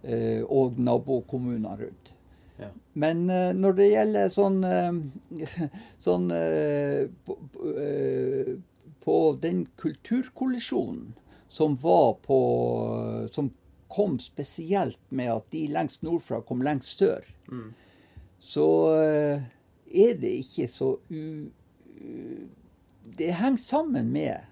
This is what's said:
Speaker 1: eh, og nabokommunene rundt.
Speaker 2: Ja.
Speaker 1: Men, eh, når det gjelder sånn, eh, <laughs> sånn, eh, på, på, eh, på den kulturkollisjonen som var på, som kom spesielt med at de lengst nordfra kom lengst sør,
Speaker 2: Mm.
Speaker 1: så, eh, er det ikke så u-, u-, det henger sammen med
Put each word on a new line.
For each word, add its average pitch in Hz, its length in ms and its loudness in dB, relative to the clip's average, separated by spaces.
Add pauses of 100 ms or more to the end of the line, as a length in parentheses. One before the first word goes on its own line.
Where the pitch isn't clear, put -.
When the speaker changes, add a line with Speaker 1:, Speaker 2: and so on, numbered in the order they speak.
Speaker 1:
eh, 113 400 -2
og 127 360 2
nabokommunene 120 1000 -2
rundt. - 340 -14 (460)
Speaker 2:
Ja. 104 80 -12 (260)
Speaker 1:
Men, 165 360 2
eh, 185 240 2
når 190 220 4
det 202 160 8
gjelder 214 380 4
sånn, 196 340 2
eh, 170 1040 -2 (140)
<laughs> - 180 -20
sånn, 175 320 0
eh, 151 760 0 (180)
på, - 120 -8 (140)
på, - 260 -6
eh, 131 760 -2 (480)
på 156 360 4
den 170 280 -2 (100)
kulturkollisjonen - 1400 -4 (360)
som 151 260 2
var 143 400 4
på, 117 1200 0
som 143 180 -2 (380)
kom 190 300 -2
spesielt 165 800 -4 (100)
med 123 200 -4
at 113 200 -4
de 156 180 -6
lengst 160 360 -4
nordfra 160 420 -4
kom 123 160 -4
lengst 139 380 -2
sør, - 240 2 (260)
Speaker 2:
Mm. 117 240 -14 (680)
Speaker 1:
så, 151 280 0 (280)
eh, 151 460 2 (520)
er 220 220 6
det 123 240 -2
ikke 131 300 -6
så 131 300 -2 (100)
u-, 156 420 -10 (480)
u-, - 480 -14 (680)
det 165 160 -2
henger 240 260 2
sammen 220 520 0
med 143 280 -2 (120)